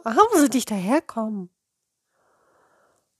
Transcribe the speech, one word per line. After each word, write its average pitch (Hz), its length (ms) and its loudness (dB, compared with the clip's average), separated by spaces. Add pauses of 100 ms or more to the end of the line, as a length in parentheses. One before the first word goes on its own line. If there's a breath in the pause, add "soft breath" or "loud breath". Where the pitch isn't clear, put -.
armselig 277 600 2
daherkommen. 214 840 -4 (1700)